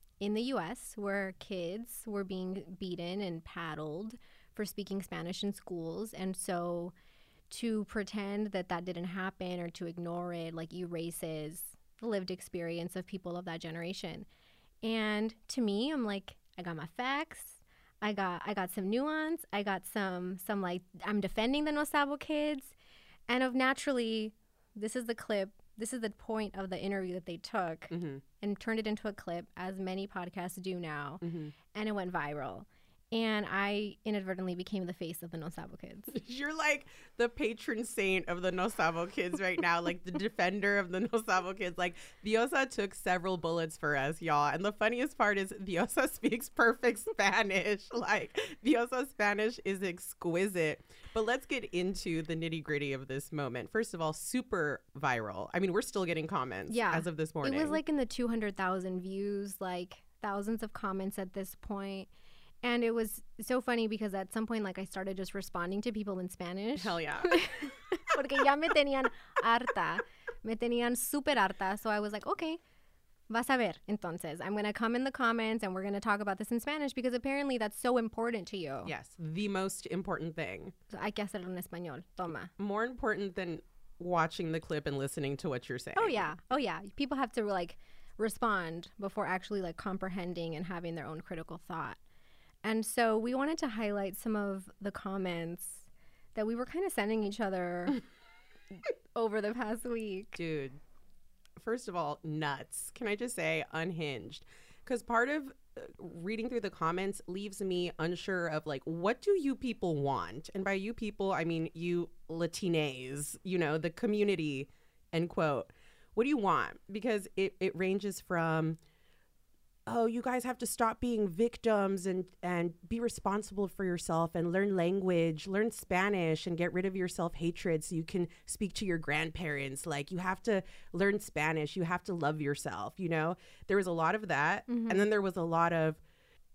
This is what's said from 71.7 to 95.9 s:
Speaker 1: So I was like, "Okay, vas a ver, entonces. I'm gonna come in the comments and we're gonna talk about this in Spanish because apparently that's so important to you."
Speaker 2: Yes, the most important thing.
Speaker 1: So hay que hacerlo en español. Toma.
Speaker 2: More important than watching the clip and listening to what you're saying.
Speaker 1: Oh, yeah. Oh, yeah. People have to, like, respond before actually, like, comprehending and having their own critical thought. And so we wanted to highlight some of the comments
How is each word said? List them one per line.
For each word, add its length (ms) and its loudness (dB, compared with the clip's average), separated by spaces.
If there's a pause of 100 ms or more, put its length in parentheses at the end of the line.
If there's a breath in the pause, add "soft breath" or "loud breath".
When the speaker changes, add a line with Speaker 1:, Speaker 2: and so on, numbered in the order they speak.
Speaker 1:
So 100 0
I 100 4
was 140 -2
like, 140 -6
"Okay, 320 -2 (720 soft breath)
vas 180 2
a 80 6
ver, 160 2 (160)
entonces. 500 -4
I'm 160 -2
gonna 180 0
come 220 0
in 100 0
the 60 0
comments 520 0
and 100 -2
we're 80 -4
gonna 180 -2
talk 200 2
about 180 -2
this 140 -6
in 80 2
Spanish 340 -2
because 220 0
apparently 420 0
that's 240 -2
so 160 4
important 520 0
to 80 -6
you." 280 -4
Speaker 2:
Yes, 320 -6
the 300 -2
most 400 -2
important 480 -2
thing. 360 -6 (200)
Speaker 1:
So 100 -10
hay 120 -2
que 120 -2
hacerlo 220 -8
en 120 -4
español. 440 -8 (120)
Toma. 440 -6
Speaker 2:
More 240 0
important 500 0
than 300 -4 (340)
watching 540 2
the 80 0
clip 260 -2
and 140 0
listening 380 0
to 120 -2
what 180 -2
you're 120 -4
saying. 200 -4
Speaker 1:
Oh, 60 6
yeah. 300 0 (160)
Oh, 60 4
yeah. 240 0 (140)
People 220 -2
have 140 0
to, 120 0
like, 360 -2 (400 soft breath)
respond 720 0 (100)
before 260 -2
actually, 380 -2
like, 140 -6
comprehending 800 -4
and 120 -4
having 260 -4
their 140 -6
own 140 -8
critical 460 -10
thought. 300 -6 (640 soft breath)
And 220 0
so 320 4
we 160 0
wanted 240 2
to 120 0
highlight 460 -2
some 200 0
of 340 -2 (100)
the 120 -4
comments 720 -4 (720 soft breath)